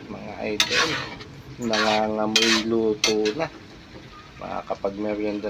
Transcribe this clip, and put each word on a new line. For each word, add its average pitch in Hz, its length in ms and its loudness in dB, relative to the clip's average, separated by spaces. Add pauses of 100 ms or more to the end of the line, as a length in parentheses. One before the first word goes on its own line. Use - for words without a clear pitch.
(100)
mga 104 220 -10 (100)
idol. - 480 2 (800)
Nangangamoy 107 960 4
luto 107 720 4
na. 160 80 0 (960)
Makakapagmerienda 104 1080 -2